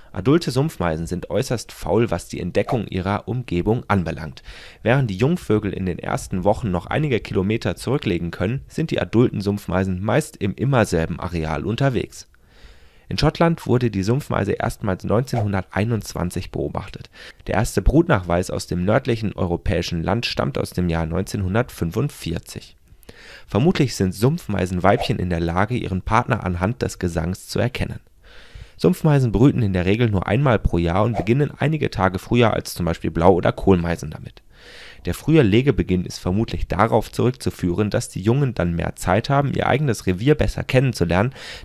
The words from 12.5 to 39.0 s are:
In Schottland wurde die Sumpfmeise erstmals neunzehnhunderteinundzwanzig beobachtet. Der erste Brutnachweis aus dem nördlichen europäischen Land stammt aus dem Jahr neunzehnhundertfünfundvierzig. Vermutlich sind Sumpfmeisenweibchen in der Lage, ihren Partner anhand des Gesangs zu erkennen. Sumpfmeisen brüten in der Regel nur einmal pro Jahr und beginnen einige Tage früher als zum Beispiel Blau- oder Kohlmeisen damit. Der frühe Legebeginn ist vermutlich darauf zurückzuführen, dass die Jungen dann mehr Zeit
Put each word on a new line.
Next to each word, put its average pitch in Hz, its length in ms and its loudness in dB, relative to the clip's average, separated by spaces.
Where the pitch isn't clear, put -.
In - 100 -6
Schottland 165 500 0
wurde 123 200 2
die 101 140 -2
Sumpfmeise 104 520 0
erstmals - 500 -4
neunzehnhunderteinundzwanzig 101 1500 -2
beobachtet. - 580 -8
Der - 80 -2
erste 107 260 0
Brutnachweis 95 680 2
aus - 160 -6
dem 87 180 -2
nördlichen 113 480 0
europäischen 85 680 -2
Land 98 240 -2
stammt - 320 -2
aus - 120 -4
dem 90 180 -2
Jahr 82 180 0
neunzehnhundertfünfundvierzig. 95 1700 -4
Vermutlich 135 480 2
sind 92 180 0
Sumpfmeisenweibchen 98 1080 0
in 90 100 -2
der 85 80 0
Lage, 87 380 0
ihren 90 260 -4
Partner 110 400 0
anhand 92 400 -2
des - 160 -4
Gesangs 85 480 -4
zu - 140 -4
erkennen. - 400 -2
Sumpfmeisen 143 540 4
brüten 117 320 4
in 98 100 2
der 90 140 2
Regel 113 240 2
nur 95 160 2
einmal 123 320 4
pro - 180 0
Jahr 85 280 2
und 113 120 0
beginnen 120 400 2
einige 147 360 0
Tage 92 260 0
früher 117 360 2
als - 200 -4
zum 87 120 -2
Beispiel 85 260 -2
Blau- 85 220 6
oder - 180 2
Kohlmeisen 85 580 2
damit. - 320 -16
Der 87 80 -2
frühe 156 280 4
Legebeginn 98 600 4
ist - 140 -12
vermutlich 92 480 -2
darauf 113 460 2
zurückzuführen, 104 800 0
dass 104 180 -2
die - 120 -10
Jungen 123 340 2
dann 87 200 0
mehr 82 220 -4
Zeit 98 340 0